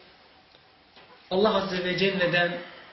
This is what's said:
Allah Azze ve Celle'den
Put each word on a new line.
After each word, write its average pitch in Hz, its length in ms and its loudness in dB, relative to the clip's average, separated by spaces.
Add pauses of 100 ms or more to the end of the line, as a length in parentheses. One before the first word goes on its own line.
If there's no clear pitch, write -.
(1300)
Allah 196 260 4
Azze 180 280 -2
ve 180 140 -2
Celle'den 175 600 0 (340)